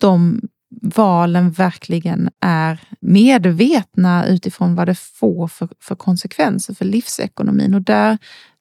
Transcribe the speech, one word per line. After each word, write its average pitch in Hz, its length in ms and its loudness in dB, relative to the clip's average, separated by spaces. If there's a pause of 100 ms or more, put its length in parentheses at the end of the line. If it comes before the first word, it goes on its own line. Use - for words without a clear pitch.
de 175 400 2 (400)
valen 180 680 2
verkligen 170 800 -4 (120)
är 160 380 0 (220)
medvetna 185 1300 2
utifrån 180 480 -2
vad 175 120 -2
det 180 80 0
får 175 520 -4
för, - 220 -10 (120)
för - 140 -10
konsekvenser 196 800 -4
för 190 120 -6
livsekonomin. 202 880 -2
Och 202 80 0
där, 214 360 0 (440)